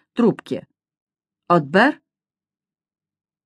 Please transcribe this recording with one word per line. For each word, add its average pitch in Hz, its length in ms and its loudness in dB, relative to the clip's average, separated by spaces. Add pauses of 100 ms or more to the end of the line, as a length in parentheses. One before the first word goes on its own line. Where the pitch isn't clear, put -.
(140)
трубки? - 520 -2 (840)
Отбер? 175 540 0 (1400)